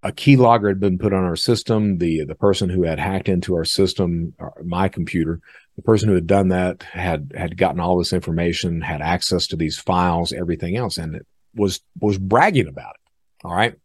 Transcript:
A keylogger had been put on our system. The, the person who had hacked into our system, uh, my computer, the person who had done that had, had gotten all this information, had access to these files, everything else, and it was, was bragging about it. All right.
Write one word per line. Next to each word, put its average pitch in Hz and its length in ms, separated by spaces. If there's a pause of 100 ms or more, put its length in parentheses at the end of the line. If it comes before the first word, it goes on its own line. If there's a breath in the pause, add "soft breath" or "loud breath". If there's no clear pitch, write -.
A 101 80
keylogger 117 580
had 98 100
been 95 200
put 101 140
on 95 100
our 87 120
system. 107 600
The, 82 260
the 73 120
person 98 340
who 90 140
had 80 160
hacked 95 280
into 92 280
our 82 100
system, 87 720
uh, 85 100 (140)
my 87 260
computer, 82 520 (340 soft breath)
the - 60
person 110 260
who 101 80
had 85 120
done 98 220
that 92 340
had, 82 520
had 87 220
gotten 87 220
all 90 180
this 87 160
information, 85 680
had 78 200
access 87 460
to - 80
these 80 220
files, 87 540
everything 85 440
else, 123 220
and 80 180
it - 100 (300)
was, 101 260 (180)
was 104 180
bragging 117 500
about - 280
it. - 500
All 87 100
right. 113 300